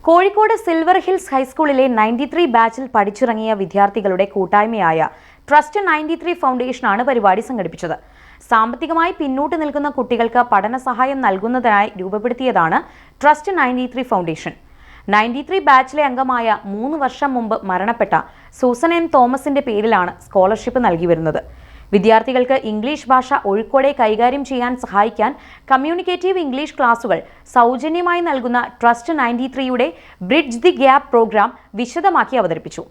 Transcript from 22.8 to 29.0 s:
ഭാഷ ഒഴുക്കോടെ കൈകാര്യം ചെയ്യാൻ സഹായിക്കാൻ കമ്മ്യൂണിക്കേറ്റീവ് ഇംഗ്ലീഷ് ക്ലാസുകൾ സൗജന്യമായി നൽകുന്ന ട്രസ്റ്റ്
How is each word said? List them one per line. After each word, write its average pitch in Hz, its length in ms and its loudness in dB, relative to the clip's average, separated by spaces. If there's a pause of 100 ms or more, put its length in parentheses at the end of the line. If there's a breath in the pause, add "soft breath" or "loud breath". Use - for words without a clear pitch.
ഭാഷ 262 180 2 (200)
ഒഴുക്കോടെ 226 400 0 (100)
കൈകാര്യം 240 500 2
ചെയ്യാൻ 247 240 -4 (100)
സഹായിക്കാൻ 214 480 0 (400 loud breath)
കമ്മ്യൂണിക്കേറ്റീവ് 359 720 0
ഇംഗ്ലീഷ് 277 340 -6
ക്ലാസുകൾ 233 400 0 (360 loud breath)
സൗജന്യമായി 320 720 2
നൽകുന്ന 247 320 -2 (220)
ട്രസ്റ്റ് 233 380 2